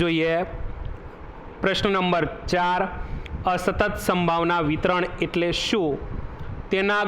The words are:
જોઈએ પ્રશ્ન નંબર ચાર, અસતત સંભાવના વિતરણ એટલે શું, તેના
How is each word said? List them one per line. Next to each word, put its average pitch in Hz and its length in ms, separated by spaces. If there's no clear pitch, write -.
જોઈએ 165 440
પ્રશ્ન 196 300
નંબર 180 380
ચાર, 180 360
અસતત 180 300
સંભાવના 170 640
વિતરણ 180 340
એટલે 170 280
શું, 165 460
તેના 202 380